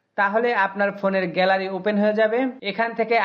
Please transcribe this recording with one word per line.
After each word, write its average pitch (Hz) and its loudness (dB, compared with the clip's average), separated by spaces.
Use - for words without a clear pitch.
তাহলে 208 2
আপনার 202 0
ফোনের 190 0
গ্যালারি 185 2
ওপেন 208 -2
হয়ে 214 2
যাবে। 220 2
এখান 226 -2
থেকে 226 0